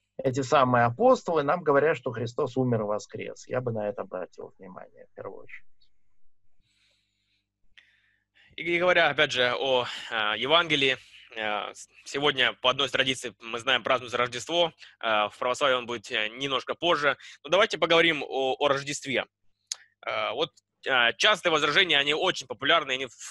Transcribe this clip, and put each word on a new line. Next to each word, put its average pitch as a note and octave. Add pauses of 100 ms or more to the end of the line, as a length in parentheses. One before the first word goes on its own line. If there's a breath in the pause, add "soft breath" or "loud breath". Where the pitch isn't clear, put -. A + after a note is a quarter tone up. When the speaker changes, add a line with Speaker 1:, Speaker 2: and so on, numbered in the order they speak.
(240 soft breath)
Speaker 1:
Эти C3
самые B2
апостолы F3
нам E3
говорят, D3+
что -
Христос A#2+
умер B2
и -
воскрес. -
Я B2+
бы B2+
на G#2+
это G2+
обратил F#2
внимание -
в -
первую -
очередь. - (3000 soft breath)
Speaker 2:
И, -
и E3+
говоря, F3
опять C#3+
же, B2
о, B2 (240 loud breath)
э, G#2+
Евангелии, C#3 (380 loud breath)
э, G#2+
с-, - (180)
сегодня C#3
по B2+
одной C3
из -
традиций, C3
мы A#2
знаем, B2
празднуется B2
Рождество, C#3 (260 loud breath)
э, G#2+
в -
православии B2+
он A#2+
будет, A#2
э, A2
немножко B2+
позже. D3 (260 loud breath)
Но C#3+
давайте F#3+
поговорим E3
о, C3
о C#3+
Рождестве. C#3 (800 loud breath)
Э, A2
вот, D#3 (340)
э, A#2+
частые G3+
возражения, D#3
они C#3+
очень E3
популярны, C#3
они C3
в-, - (160)